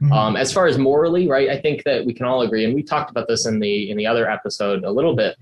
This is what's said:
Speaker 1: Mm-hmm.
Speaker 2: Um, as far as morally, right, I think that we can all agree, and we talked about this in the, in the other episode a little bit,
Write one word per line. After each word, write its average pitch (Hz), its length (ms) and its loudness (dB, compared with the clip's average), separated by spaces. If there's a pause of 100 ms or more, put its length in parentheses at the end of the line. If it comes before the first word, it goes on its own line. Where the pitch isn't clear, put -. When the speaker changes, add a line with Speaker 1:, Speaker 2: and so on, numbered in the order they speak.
Speaker 1:
Mm-hmm. 143 120 4
Speaker 2:
Um, 107 200 2
as - 160 -2
far 185 160 2
as 131 120 2
morally, 165 500 2
right, 175 220 2
I 139 100 -4
think 147 240 -2
that 131 220 0
we 120 80 -2
can 127 100 -8
all 127 160 0
agree, 110 240 0
and 117 100 0
we 147 80 -2
talked 151 280 -4
about 113 180 -4
this 113 160 0
in 110 160 -2
the, 101 300 -2
in 104 80 -6
the 107 80 -2
other 113 240 0
episode 101 520 -4
a 92 80 -4
little 143 240 0
bit, - 280 -2